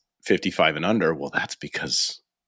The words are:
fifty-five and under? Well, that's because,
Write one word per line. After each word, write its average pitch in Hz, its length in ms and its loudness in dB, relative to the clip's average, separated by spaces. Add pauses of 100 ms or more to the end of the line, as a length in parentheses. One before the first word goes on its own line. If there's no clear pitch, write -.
(240)
fifty-five 85 540 2
and 80 80 -2
under? 92 280 2
Well, 69 200 -6
that's - 220 -2
because, - 640 -4 (260)